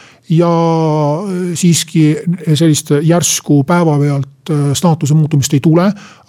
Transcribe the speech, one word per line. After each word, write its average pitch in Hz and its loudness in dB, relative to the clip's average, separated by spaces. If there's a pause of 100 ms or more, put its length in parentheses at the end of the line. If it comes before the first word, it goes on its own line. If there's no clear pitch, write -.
(280)
ja, 170 2 (760)
eh, 180 -6
siiski 165 0 (480)
sellist 151 0 (120)
järsku 160 0
päevapealt, 147 -2
eh, 143 -2
staatuse 156 0
muutumist 156 0
ei 139 0
tule, 175 2 (360)